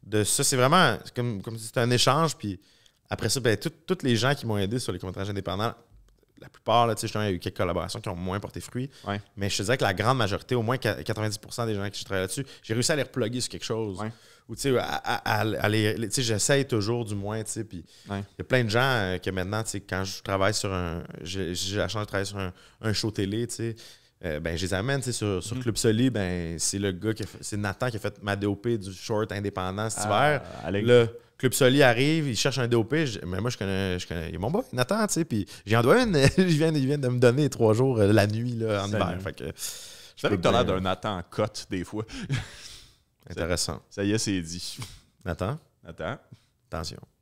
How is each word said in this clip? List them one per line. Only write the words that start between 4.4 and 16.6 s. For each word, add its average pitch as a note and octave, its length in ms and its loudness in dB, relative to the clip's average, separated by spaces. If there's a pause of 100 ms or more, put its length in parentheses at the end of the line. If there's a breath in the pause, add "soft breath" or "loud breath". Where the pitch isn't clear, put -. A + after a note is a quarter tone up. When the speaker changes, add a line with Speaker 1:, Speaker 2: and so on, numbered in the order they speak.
Speaker 1:
m'ont G#2+ 120 -2
aidé G2+ 220 -2
sur A2+ 120 -6
les F2+ 80 -6
courts-métrages G2 300 -6
indépendants, G2 440 -4 (680)
la - 80 -20
plupart, A#2 380 4
là, A2 80 0
tu - 60 -8
sais, A2+ 60 -4
justement, G#2+ 160 -2
il G#2 60 2
y - 20 2
a F2+ 40 0
eu F2 40 -6
quelques - 180 -8
collaborations F2 440 -2
qui - 80 -8
ont F#2 60 -6
moins F#2 240 -4
porté F2+ 220 -10
fruit. C3 280 -8 (180 loud breath)
Speaker 2:
Ouais. G2+ 140 -4 (160)
Speaker 1:
Mais G2+ 120 -2
je - 80 -2
te G#2+ 60 -2
dirais A#2 140 2
que D3 60 0
la G2+ 100 4
grande A2 240 2
majorité, G#2+ 380 -2
au A#2 80 0
moins B2 140 0
qua-, E2 260 -2
quatre-vingt-dix G#2+ 340 -4
pour - 160 -14
cent A#2 140 -4
des A2 80 -2
gens G2 60 -4
avec G2 120 -6
qui - 60 -10
je - 60 -10
travaille F#2+ 180 -2
là-dessus, C3 220 -4 (180 loud breath)
j'ai A2+ 100 -4
réussi A#2+ 180 0
à D#3 40 2
les C#3 80 0
reploguer A#2+ 380 -2
sur - 100 -4
quelque - 140 -12
chose. A2 340 -4
Speaker 2:
Ouais. G#2+ 120 -4 (380 loud breath)
Speaker 1:
Ou, A#2 60 -10
tu - 80 -10
sais, C3 140 2
à, A#2 60 2
à, G#2+ 580 -2
à, - 0 -
à G#2+ 280 0
les, G#2+ 280 2
les, A2 120 -4
tu - 60 -6
sais, C3+ 80 0
j'essaye B2 420 2